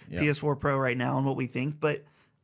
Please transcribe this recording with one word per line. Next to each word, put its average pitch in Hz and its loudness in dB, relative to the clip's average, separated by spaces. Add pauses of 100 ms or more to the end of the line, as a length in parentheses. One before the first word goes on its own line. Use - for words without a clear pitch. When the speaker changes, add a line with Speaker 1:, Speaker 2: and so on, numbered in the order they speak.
Speaker 1:
Yeah. - -4
Speaker 2:
P 147 4
S 143 2
four 147 0
Pro 143 0
right 127 0
now 127 0
and 135 2
what 135 0
we 131 -2
think, 143 -4
but 151 0 (400)